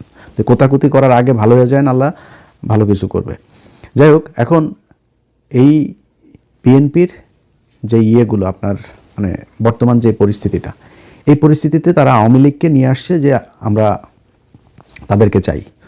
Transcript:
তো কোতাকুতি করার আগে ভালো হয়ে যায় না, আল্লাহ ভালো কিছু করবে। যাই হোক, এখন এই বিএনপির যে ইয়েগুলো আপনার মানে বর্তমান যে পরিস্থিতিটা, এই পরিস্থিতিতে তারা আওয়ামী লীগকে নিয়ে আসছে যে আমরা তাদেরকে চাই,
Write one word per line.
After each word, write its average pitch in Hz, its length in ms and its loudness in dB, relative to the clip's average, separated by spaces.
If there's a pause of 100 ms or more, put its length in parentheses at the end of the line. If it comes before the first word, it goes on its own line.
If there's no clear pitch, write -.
(380)
তো 113 60 -4
কোতাকুতি 135 460 0
করার 135 220 2
আগে 123 220 2
ভালো 113 220 2
হয়ে 123 120 2
যায় 139 140 0
না, 139 100 0
আল্লাহ 135 200 -2 (560)
ভালো 107 180 0
কিছু 98 220 -2
করবে। - 260 -8 (600)
যাই 143 140 4
হোক, 156 140 2 (140)
এখন 156 360 -2 (760)
এই 139 440 0 (680)
বিএনপির 143 460 2 (760)
যে 113 160 -2
ইয়েগুলো 110 460 0
আপনার 98 300 -6 (420)
মানে 92 180 -6 (280)
বর্তমান 120 360 0
যে 110 140 0
পরিস্থিতিটা, 101 580 -4 (540)
এই 147 100 4
পরিস্থিতিতে 151 580 0
তারা 135 200 2
আওয়ামী 117 260 4
লীগকে 143 300 0
নিয়ে 135 180 0
আসছে 143 320 -4
যে 143 100 0 (300)
আমরা 104 440 -2 (1040)
তাদেরকে 101 340 0
চাই, 73 200 -6 (260)